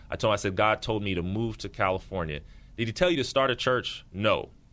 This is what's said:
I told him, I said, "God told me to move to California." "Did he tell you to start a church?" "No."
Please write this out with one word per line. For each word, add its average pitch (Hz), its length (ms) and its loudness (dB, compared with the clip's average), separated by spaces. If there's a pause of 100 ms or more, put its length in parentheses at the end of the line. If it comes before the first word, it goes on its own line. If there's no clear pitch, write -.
I - 60 -6
told 113 140 2
him, 107 40 4
I 98 40 2
said, 98 180 -2
"God 107 260 4
told 107 220 -2
me 98 120 -2
to 85 80 0
move 107 340 -2
to 101 120 -10
California." 92 720 -2 (380)
"Did 113 100 -2
he 110 60 -4
tell - 160 2
you 165 80 2
to 131 60 2
start 135 280 2
a 117 40 0
church?" - 580 -2
"No." 95 380 2 (220)